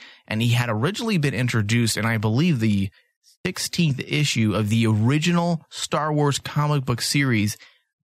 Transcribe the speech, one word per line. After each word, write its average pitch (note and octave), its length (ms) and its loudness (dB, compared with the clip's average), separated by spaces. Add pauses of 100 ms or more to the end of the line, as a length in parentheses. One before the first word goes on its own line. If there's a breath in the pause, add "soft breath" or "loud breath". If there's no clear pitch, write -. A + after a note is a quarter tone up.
(260 loud breath)
and A2 140 -4
he A#2+ 100 0
had A#2+ 200 0
originally G3 480 -2
been C#3 160 0
introduced A#2 640 0
in, G#2 80 -2
I A2+ 100 0
believe, A#2 440 0
the G2+ 280 2 (560 soft breath)
sixteenth C3 560 -2
issue B2 540 0
of G#2+ 160 0
the A2+ 160 2
original D#3 840 2
Star D3+ 460 -4
Wars D3 240 2
comic D3 480 -2
book B2 160 -2
series A#2 560 0 (500 loud breath)